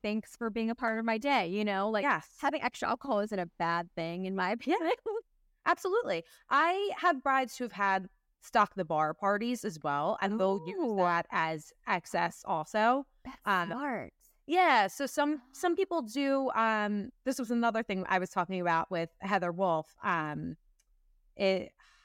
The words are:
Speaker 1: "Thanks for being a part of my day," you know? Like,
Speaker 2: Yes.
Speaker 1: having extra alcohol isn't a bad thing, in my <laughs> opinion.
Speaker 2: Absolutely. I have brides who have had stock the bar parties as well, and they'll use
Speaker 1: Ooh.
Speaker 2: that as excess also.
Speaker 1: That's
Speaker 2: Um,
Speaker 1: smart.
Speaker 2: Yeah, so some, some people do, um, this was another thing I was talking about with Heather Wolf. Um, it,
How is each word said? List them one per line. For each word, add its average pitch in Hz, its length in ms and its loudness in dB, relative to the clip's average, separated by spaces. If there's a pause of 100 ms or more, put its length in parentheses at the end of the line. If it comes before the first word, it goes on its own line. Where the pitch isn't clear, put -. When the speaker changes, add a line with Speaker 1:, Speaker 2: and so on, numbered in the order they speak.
Speaker 1:
"Thanks 214 340 -4
for 226 140 -4
being 226 180 -2
a 233 60 -2
part 226 240 -2
of 226 40 -4
my 226 140 0
day," 240 300 2
you 208 180 0
know? 202 240 0
Like, 214 140 0
Speaker 2:
Yes. 214 360 -2
Speaker 1:
having 277 220 0
extra 240 260 -4
alcohol 233 340 -2
isn't 208 180 -2
a 175 80 -4 (100)
bad 170 380 0
thing, 170 300 -4
in 190 100 -4
my 190 220 0
<laughs> - 20 -
opinion. 339 320 0 (720)
Speaker 2:
Absolutely. 349 580 0 (260)
I 359 480 2
have 320 260 2
brides 269 340 0
who 254 60 -6
have 233 80 -6
had 190 360 0 (340)
stock - 340 2
the 185 100 -2
bar 156 300 0
parties 208 500 0
as 165 180 -6
well, 147 380 0
and 202 180 0
they'll 196 280 2
use 427 120 -6
Speaker 1:
Ooh. 233 180 0
Speaker 2:
that 175 340 2
as 160 400 -2 (160)
excess 170 580 -2
also. 214 600 0 (180)
Speaker 1:
That's - 220 -14
Speaker 2:
Um, 185 240 0
Speaker 1:
smart. 240 440 -6 (320)
Speaker 2:
Yeah, 285 420 4
so 277 180 -4
some, 294 360 0 (120)
some 349 200 0
people 349 280 0
do, 269 500 0
um, 208 600 0 (120)
this 262 160 -2
was 226 100 -6
another 233 320 2
thing 190 280 -4
I 185 100 4
was 185 100 -2
talking 185 300 -2
about 170 320 0
with 170 180 -2 (120)
Heather 185 320 0
Wolf. 170 500 0
Um, 156 540 -4 (800)
it, 190 340 0 (340)